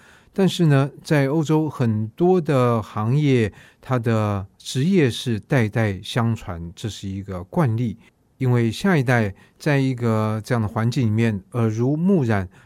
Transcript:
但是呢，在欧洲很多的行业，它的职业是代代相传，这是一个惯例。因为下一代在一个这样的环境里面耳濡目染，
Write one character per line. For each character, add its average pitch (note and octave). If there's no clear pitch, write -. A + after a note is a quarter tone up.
但 F#3+
是 E3+
呢， C#3
在 C#3
欧 D#3
洲 D#3
很 A2
多 F3+
的 B2
行 A2
业， C3
它 B2+
的 G#2+
职 -
业 F3
是 A2
代 A#2
代 G#2
相 A#2
传， E2+
这 -
是 G2
一 G2
个 F#2
惯 B2
例。 B2
因 B2+
为 A#2
下 F#3+
一 C3+
代 A#2
在 C#3+
一 C3
个 A2
这 -
样 A#2
的 G#2+
环 A2+
境 B2+
里 G#2+
面 A2
耳 A2+
濡 A#2+
目 E3+
染， G2